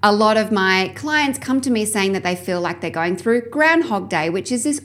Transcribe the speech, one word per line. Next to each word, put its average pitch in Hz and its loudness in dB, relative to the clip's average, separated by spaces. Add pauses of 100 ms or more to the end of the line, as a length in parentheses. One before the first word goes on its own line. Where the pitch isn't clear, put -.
A 208 4
lot 214 4
of 220 0
my 190 2
clients 294 -2
come 262 -2
to 262 -2
me 220 2
saying 196 0
that 185 -2
they 180 -2
feel 180 -4
like 175 -4
they're 170 -4
going 170 -2
through 233 0
Groundhog 285 2
Day, 165 0
which 185 -4
is 240 -2
this 294 -2